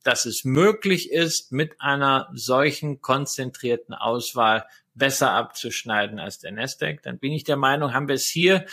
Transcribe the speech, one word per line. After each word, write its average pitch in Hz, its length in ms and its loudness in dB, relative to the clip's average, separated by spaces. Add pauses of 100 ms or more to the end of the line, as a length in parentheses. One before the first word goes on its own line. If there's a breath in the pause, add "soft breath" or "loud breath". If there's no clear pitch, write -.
dass 123 220 2
es 113 180 -6
möglich 185 680 2
ist, 160 440 -2
mit 151 260 -4
einer 139 540 2
solchen 139 680 0
konzentrierten 127 960 -2
Auswahl 113 720 0 (280 soft breath)
besser 135 380 2
abzuschneiden 107 880 -2
als 98 180 -10
der - 140 -14
Nasdaq, 135 520 -6
dann 127 140 -10
bin 135 140 -4
ich 151 140 -6
der 147 100 0
Meinung, 139 380 2
haben 143 160 -2
wir 139 60 2
es - 120 -2
hier 185 460 2